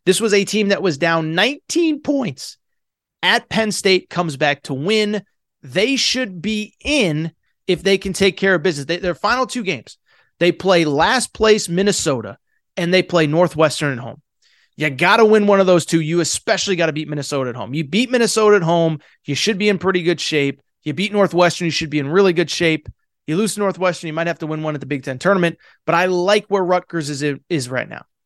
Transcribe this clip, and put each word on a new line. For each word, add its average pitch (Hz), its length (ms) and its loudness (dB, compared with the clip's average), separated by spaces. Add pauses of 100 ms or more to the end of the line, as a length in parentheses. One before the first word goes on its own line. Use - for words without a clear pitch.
This 190 160 2
was 208 140 2
a 202 100 4
team 202 260 0
that 175 120 0
was 156 160 -2
down 165 380 0
nineteen 294 640 0
points 254 560 -6 (640)
at 208 260 0
Penn 214 220 -2
State, 190 400 0
comes 165 260 -4
back 143 280 -2
to 143 100 -8
win. 208 480 -2 (400)
They 190 320 -2
should 202 480 -4
be 208 320 -4 (100)
in 170 460 0 (380)
if 180 160 -2
they 196 140 2
can 196 140 -6
take 190 240 2
care 190 200 2
of 151 80 -2
business. 143 220 -2
They, 165 100 -2
their 175 180 -4
final 240 320 0
two 240 160 -8
games, 165 340 -8 (460)
they 175 80 6
play 175 340 2
last 165 480 0
place 214 360 2
Minnesota, 165 680 -2 (400)
and 175 160 -2
they 185 120 4
play 170 240 2
Northwestern 156 640 0
at 120 100 -8
home. 117 180 -16 (540)
You 151 160 -4
gotta 180 340 4
win 214 220 4
one 196 140 6
of 185 80 4
those 175 180 4
two. 170 140 2
You 160 180 -2
especially 196 560 -2
gotta 160 180 0
beat 147 160 -8
Minnesota 139 420 -4
at 117 40 -8
home. 120 200 -10
You 160 100 -4
beat 214 260 -2
Minnesota 220 460 4
at 180 60 2
home, 165 360 2 (260)
you 143 120 -4
should 202 200 0
be 208 120 0
in 196 100 2
pretty 185 240 0
good 170 180 0
shape. 143 400 -2 (220)
You 151 120 -6
beat 196 180 -2
Northwestern, 175 540 2
you 160 40 0
should 147 200 -4
be 147 100 -2
in 135 80 -4
really 190 240 4
good 165 180 -2
shape. 160 380 -2 (400)
You 156 80 -2
lose 208 180 -2
to 208 60 -8
Northwestern, 185 480 -2
you 151 60 -8
might 165 120 -4
have 165 140 -4
to 156 80 -8
win 156 160 -6
one 151 100 -4
at 139 60 -8
the 139 60 -10
Big 135 180 -6
Ten 131 160 -8
tournament, 175 380 2 (280)
but 160 80 2
I 180 120 2
like 185 420 0
where 196 160 0
Rutgers 175 440 -2
is, 143 300 -4 (100)
is 131 200 -4
right 123 200 -6
now. - 160 -16 (220)